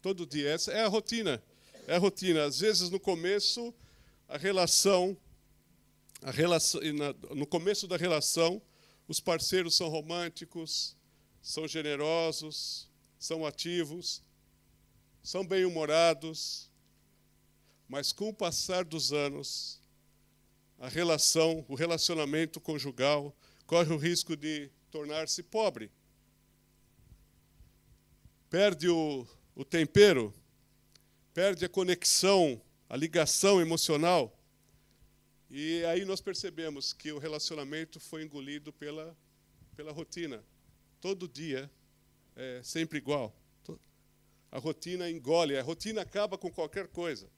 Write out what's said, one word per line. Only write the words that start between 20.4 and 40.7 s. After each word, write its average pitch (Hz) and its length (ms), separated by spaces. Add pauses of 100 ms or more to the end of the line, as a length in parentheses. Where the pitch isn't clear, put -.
a 127 80
relação, 160 800
o 139 80
relacionamento 160 840
conjugal 143 720 (320)
corre 165 280
o - 20
risco 165 400
de 147 340 (200)
tornar-se 156 520
pobre. 160 480 (2500)
Perde 175 400
o, 151 360 (280)
o 135 100
tempero, 156 680 (1000)
perde 180 320
a 175 40
conexão, 180 920 (280)
a - 80
ligação 165 640
emocional. 160 760 (1120)
E 156 360
aí 170 200
nós 190 160
percebemos 160 720
que 151 200
o 147 60
relacionamento 151 840
foi 156 240
engolido 147 480
pela, 156 440 (600)
pela 151 160
rotina. 147 520 (560)